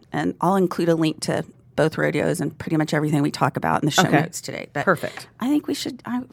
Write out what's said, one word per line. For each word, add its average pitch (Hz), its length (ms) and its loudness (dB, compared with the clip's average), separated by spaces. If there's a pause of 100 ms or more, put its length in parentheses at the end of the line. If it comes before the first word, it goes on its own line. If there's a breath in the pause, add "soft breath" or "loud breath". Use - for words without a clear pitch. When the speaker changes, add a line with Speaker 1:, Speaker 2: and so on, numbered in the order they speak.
(120)
Speaker 1:
And 170 280 -2
I'll 185 160 2
include 180 320 0
a 165 60 6
link 160 260 0
to - 240 -2 (300)
both 156 220 2
rodeos 151 440 0
and 151 180 -6
pretty 165 180 -2
much 151 160 0
everything 151 300 2
we 151 80 2
talk - 260 0
about 80 260 0
in - 40 2
the 147 60 2
show 185 100 4
Speaker 2:
Okay. - 180 4
Speaker 1:
notes - 220 -6
today. - 320 -10
But 143 100 -2
Speaker 2:
Perfect. - 420 -2 (140)
Speaker 1:
I 240 80 -2
think 294 200 0
we 277 60 0
should, - 300 -8
I 247 160 -4 (120)